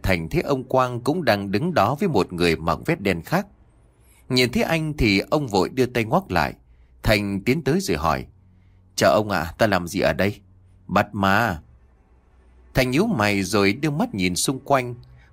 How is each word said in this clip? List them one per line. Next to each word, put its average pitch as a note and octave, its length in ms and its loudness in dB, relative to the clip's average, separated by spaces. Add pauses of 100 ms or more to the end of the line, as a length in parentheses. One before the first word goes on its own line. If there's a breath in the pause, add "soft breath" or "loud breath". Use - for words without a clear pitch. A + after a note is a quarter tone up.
Thành E2 260 0
thấy - 120 -2
ông C3 220 -2
Quang B2+ 380 0
cũng D3 240 -2
đang G2+ 260 0
đứng C3 220 -2
đó A2 220 2
với G3+ 140 0
một G2 240 0
người E2+ 220 2
mặc D#2+ 300 -2
vest F3 140 -2
đen F#2+ 220 -2
khác. F#3+ 260 -2 (840 soft breath)
Nhìn B2+ 220 2
thấy A#2+ 120 0
anh D#3 340 -2
thì G2+ 220 4
ông D3 280 -2
vội G2 220 0
đưa B2+ 160 0
tay A#2+ 180 -2
ngoắc D3 280 -2
lại. D2+ 220 0 (500)
Thành G2+ 380 0
tiến C3 220 -2
tới C#3 180 0
rồi F2+ 160 -2
hỏi: D2 280 -2 (680 soft breath)
"Chào - 160 4
ông G#2 180 2
ạ, E2 280 -4
ta A2 100 2
làm F2+ 200 0
gì F2 120 -6
ở C#2+ 140 2
đây?" G2 260 -2 (480)
"Bắt G2+ 280 0
ma." G2 460 0 (1120)
Thành B2+ 180 2
nhíu E3+ 160 2
mày G#2 360 2
rồi G2+ 300 2
đưa D3 160 -4
mắt D#3+ 260 -2
nhìn F2+ 200 0
xung C3 240 -4
quanh. B2 360 0 (380 soft breath)